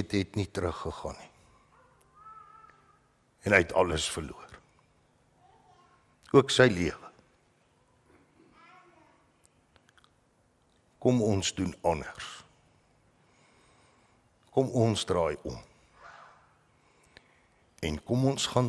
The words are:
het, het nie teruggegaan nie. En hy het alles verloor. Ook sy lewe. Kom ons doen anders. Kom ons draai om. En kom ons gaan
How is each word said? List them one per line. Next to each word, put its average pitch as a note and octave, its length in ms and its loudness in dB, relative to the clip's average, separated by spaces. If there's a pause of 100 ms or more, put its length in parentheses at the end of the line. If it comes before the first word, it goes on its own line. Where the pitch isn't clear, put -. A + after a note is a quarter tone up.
het, - 100 -6
het G2 240 -2
nie G2 160 -4
teruggegaan - 640 -6
nie. - 140 -20 (2250)
En G#2 80 4
hy F#2 60 8
het D#2+ 100 -4
alles E2+ 400 0
verloor. - 460 -12 (1800)
Ook C3+ 160 6
sy C3 160 6
lewe. F2 400 -2 (4000)
Kom B2 220 4
ons G2+ 320 0
doen F2+ 240 -4
anders. - 460 -4 (2250)
Kom C3+ 240 0
ons A2+ 320 2
draai E2 320 0
om. B1+ 160 -10 (2250)
En D2+ 200 -2
kom C3 260 0
ons C#3 240 -2
gaan B2+ 160 2